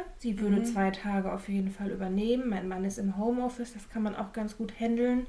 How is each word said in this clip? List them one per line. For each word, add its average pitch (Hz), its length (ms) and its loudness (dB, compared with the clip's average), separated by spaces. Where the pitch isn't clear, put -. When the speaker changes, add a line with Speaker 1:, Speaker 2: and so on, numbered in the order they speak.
Speaker 1:
Sie 214 220 -2
würde 208 160 6
Speaker 2:
Mhm. 233 100 4
Speaker 1:
zwei 196 240 4
Tage 190 420 0
auf 190 160 -6
jeden 196 220 2
Fall 196 200 -4
übernehmen. 214 600 2
Mein 185 180 -2
Mann 185 160 -2
ist 196 140 -2
im 196 180 0
Homeoffice, 240 580 0
das 202 140 -14
kann 220 140 -4
man 208 140 0
auch 202 180 -4
ganz 214 240 -4
gut 214 200 -4
handeln, 240 500 2